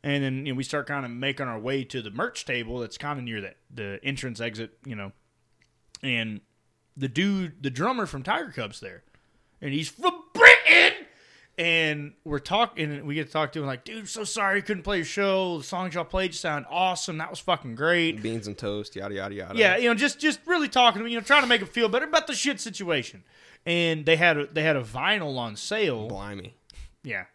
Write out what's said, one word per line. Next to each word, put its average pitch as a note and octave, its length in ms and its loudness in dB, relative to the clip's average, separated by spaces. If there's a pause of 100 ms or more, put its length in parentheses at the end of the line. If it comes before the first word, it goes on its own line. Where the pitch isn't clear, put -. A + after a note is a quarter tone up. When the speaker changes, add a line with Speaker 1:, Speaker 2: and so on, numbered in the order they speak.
Speaker 1:
and C#3+ 220 -2
then, C3+ 220 -4
you C3+ 60 -4
know, B2 40 -4
we C3 80 -4
start D3 240 -4
kinda C#3 200 -6
making C3+ 380 -4
our A#2 120 -6
way C3+ 260 -2
to B2+ 180 -8
the G#2+ 80 -10
merch A#2+ 340 -6
table A#2+ 360 -4
that's A2+ 180 -10
kinda D3 240 -6
near A2+ 180 -6
the, F#2+ 140 -12 (180)
the G2+ 300 -8
entrance C3 380 -6
exit, A2+ 320 -6 (120)
you A2+ 120 -10
know. G2+ 160 -10 (920)
And A2+ 380 -4 (560)
the C3+ 120 -4
dude, F3+ 540 0
the C#3 80 -4
drummer G3+ 360 -2
from C#3 160 -10
Tiger A#3+ 280 -4
Cub's G#2+ 300 -10
there, F2+ 240 -16 (580)
and C#3 100 -6
he's D3 160 -4
from F4 340 -2 (120)
Britain. - 580 10 (680)
And D#3+ 540 0 (100)
we're D3 160 -4
talking, E3+ 540 0
and D3 140 -8
we C#3+ 80 -4
get D3+ 140 -4
to - 40 -20
talk D#3 200 0
to D#3 80 -6
him, C#3+ 40 -4
like, C3 180 -6
"Dude, A3 280 -12
so A3 140 -8
sorry G3+ 320 0
we G3 60 0
couldn't G3+ 200 -4
play G3+ 160 -2
your D#3+ 80 -2
show. F#3+ 500 2
The C#3 80 -8
songs F3+ 300 -6
y'all E3+ 100 -2
played F#3 300 -2
sound D3+ 340 -4
awesome. F3 480 0
That D#3+ 140 -6
was - 80 -12
fucking C3+ 380 -2
great." E3 460 2
Speaker 2:
Beans A2+ 240 -4
and G#2 120 -8
toast, G#2 360 -6
yada, G2+ 200 -8
yada, G2 200 -6
yada. G2 240 -6
Speaker 1:
Yeah, G3+ 200 6
you A#3+ 100 2
know, A#3 60 4
just, B3+ 260 0
just D4+ 240 0
really E4 240 0
talking A#3+ 320 6
to A3+ 60 -6
him, A#3 40 -6
you A#3 60 -4
know, A3+ 80 -6
trying C#4+ 160 6
to C4 80 2
make A#3 140 4
him F#3+ 60 -8
feel A3+ 200 2
better B3+ 160 2
about D#4 220 2
the D4 80 -4
shit A#3 260 -2
situation. E3 640 -4 (400)
And E3 400 0
they D#3+ 120 6
had E3 200 6
a, C#3+ 120 -2
they D#3 160 -2
had D#3 120 4
a B2+ 60 0
vinyl C#3 560 -2
on A2+ 180 -6
sale. C#3 520 -2
Speaker 2:
Blimey. G2 480 -10 (460)
Speaker 1:
Yeah. G2+ 220 -6 (100)